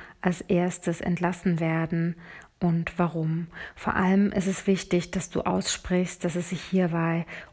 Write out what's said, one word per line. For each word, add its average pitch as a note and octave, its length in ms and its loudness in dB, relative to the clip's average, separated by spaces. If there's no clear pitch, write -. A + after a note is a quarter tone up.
als F3+ 180 0
erstes F3 600 0
entlassen F3 580 0
werden E3 560 0
und E3+ 360 0
warum. E3 500 0
Vor - 220 -2
allem G3 340 4
ist D#3+ 160 0
es F#3+ 200 -2
wichtig, F3+ 440 2
dass - 180 -2
du - 120 0
aussprichst, F#3 800 0
dass F3 140 -2
es F3 140 -4
sich F#3 100 -4
hierbei E3+ 640 2